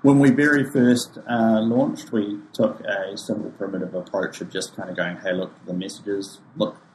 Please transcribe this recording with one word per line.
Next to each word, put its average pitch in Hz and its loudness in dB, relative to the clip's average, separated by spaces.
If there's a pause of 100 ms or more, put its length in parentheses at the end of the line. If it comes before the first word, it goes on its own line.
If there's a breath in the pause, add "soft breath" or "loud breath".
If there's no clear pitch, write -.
when 139 8
we 139 8
very 143 4
first, 123 2 (100)
uh, 113 2
launched, 120 0
we 104 -2 (160)
took 110 0
a 98 -6
simple 107 -6
primitive 92 -8
approach 92 -6
of 90 -10
just - -8
kind 92 -10
of 90 -10
going, 87 -6
"Hey, 92 -4
look, 90 -6 (140)
the 90 -8
messages 98 -8 (160)
look 107 -4 (180)